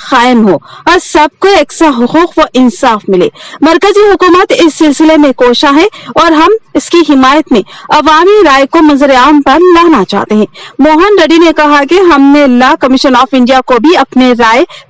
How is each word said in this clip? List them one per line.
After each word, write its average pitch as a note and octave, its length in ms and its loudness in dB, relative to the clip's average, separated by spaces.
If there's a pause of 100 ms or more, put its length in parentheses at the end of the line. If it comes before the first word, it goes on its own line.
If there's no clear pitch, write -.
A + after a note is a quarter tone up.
कायम B3 440 0
हो F#3+ 140 -2 (280)
और F4 120 0
सबको D#4 500 -2
एकसा E4 400 -2
हुकूक C4+ 480 -2
व D#4 80 0 (100)
इंसाफ B3 540 -2
मिले। F3+ 200 0 (320)
मरकजी G4 460 2
हुकूमत F#4 460 0
इस D#4+ 200 0
सिलसिले D#4 420 0
में D4 180 2
कोशा B3 380 0
है E4 160 0 (280)
और D#4+ 180 0
हम E4+ 220 0 (200)
इसकी E4+ 280 -2
हिमायत C#4 480 0
में G#3 100 0 (300)
अवामी D#4 500 2
राय C#4 240 0
को E4 160 -2
मंजर C#4 340 2
आम C#4+ 260 2
पर C#4+ 260 0
लाना E4+ 380 2
चाहते - 280 -6
हैं। G#3+ 120 0 (340)
मोहन D#4+ 400 2
रेड्डी D#4+ 180 0
ने E4 160 2
कहा D4 300 0
कि E4+ 160 -2
हमने C#4+ 480 2
लॉ B3+ 280 0
कमीशन C4 240 -2
of C4 340 0
इंडिया B3+ 280 0
को B3+ 160 -2
भी D4+ 180 0
अपनी B3+ 380 0
राय A#3+ 320 0 (240)